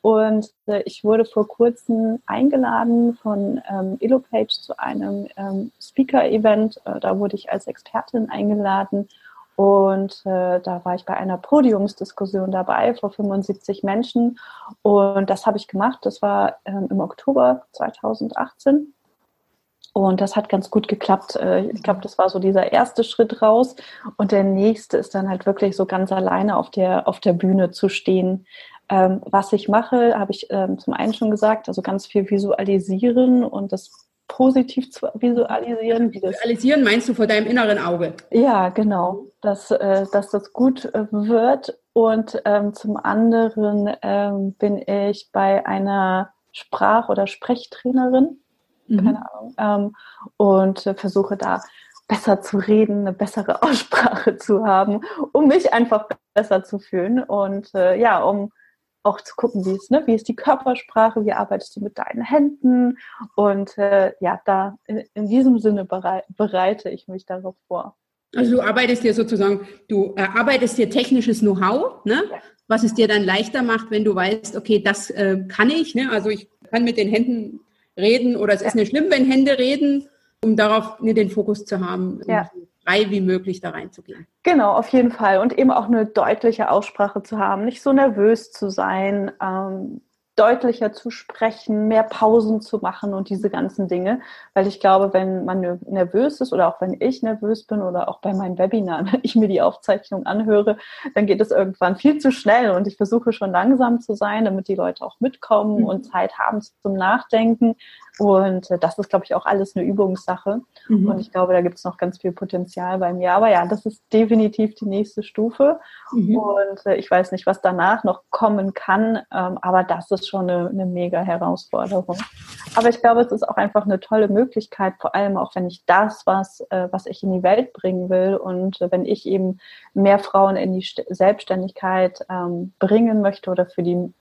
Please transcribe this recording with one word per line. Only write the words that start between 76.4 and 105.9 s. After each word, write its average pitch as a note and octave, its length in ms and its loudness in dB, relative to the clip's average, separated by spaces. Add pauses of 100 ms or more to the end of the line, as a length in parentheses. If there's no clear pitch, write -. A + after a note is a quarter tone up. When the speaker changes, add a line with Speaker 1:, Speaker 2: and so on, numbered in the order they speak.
Speaker 2:
kann A#3 140 0
mit A#3 120 -2
den G#3 120 0
Händen A3+ 520 -2 (360)
reden A#3+ 380 2
oder G#3 200 2
es F#3+ 80 -6
ist - 120 -4
Speaker 1:
Ja. A3+ 60 2
Speaker 2:
nicht G#3+ 80 2
schlimm, D4 220 0
wenn C4+ 200 4
Hände C4+ 280 4
reden, C#4 500 0 (340)
um A3 140 2
darauf, A3 440 0
ne, A3 140 0
den G#3 160 2
Fokus G#3 340 -4
zu G3 140 -6
haben, F#3 480 -6
Speaker 1:
Ja. G3+ 260 -2
Speaker 2:
so F3 140 -20 (180)
frei G3+ 260 0
wie G3+ 100 -2
möglich F#3 400 -2
da F3 100 -10
reinzugehen. - 560 -16 (160)
Speaker 1:
Genau, C4 300 4
auf A#3 160 0
jeden B3 240 4
Fall. G3 260 2
Und A3+ 180 0
eben C4 140 4
auch G#3 160 0
eine A3+ 200 2
deutliche A3+ 640 0
Aussprache G3+ 520 -2
zu G#3+ 160 -8
haben, G3 260 -2
nicht B3+ 180 -6
so C#4 100 2
nervös A3+ 580 2
zu - 180 -6
sein, F#3+ 640 -2 (100)
ähm, F#3+ 600 -8 (360)
deutlicher A#3 560 2
zu - 180 -12
sprechen, A3 760 -4
mehr A3 160 4
Pausen A3 580 2
zu G#3+ 180 -8
machen G3 360 -6
und F#3+ 140 -6
diese G3+ 220 -4
ganzen F#3+ 360 -6
Dinge. F3+ 320 -2 (340)
Weil F#3+ 140 2
ich G3 140 -6
glaube, G3 340 4
wenn F#3+ 300 0
man F#3 160 -2
ner-, F3 180 -4 (100)
nervös G3 520 0
ist C4 120 -4
oder F3+ 140 2
auch E3 140 -2
wenn F#3 200 -4
ich B3+ 220 -2
nervös A3 420 -4
bin G#3 160 -4
oder F3+ 280 -4
auch - 120 -10
bei G3 140 -4
meinen F#3 240 -4
Webinaren, F#3 480 -2
<laughs> G3 60 -2
wenn B3+ 100 0
ich - 140 -2
mir A3 100 4
die F#3+ 160 0
Aufzeichnung F#3+ 640 -2
anhöre, G#3 500 0 (380)
dann G#3 120 2
geht G#3 140 2
es G#3+ 120 0
irgendwann F#3+ 420 0
viel D4 240 2
zu C#4 140 2
schnell A3+ 400 2
und F#3+ 160 0
ich F#3+ 80 -12
versuche A#3 360 0
schon G3 200 -4
langsam A#3+ 480 2
zu A3 140 -6
sein, G#3+ 300 -2
damit F#3+ 220 -2
die G3 80 -2
Leute F3+ 300 -4
auch - 160 -10
mitkommen G#3+ 600 0
Speaker 2:
Mhm. - 40 4
Speaker 1:
und F#3+ 200 -4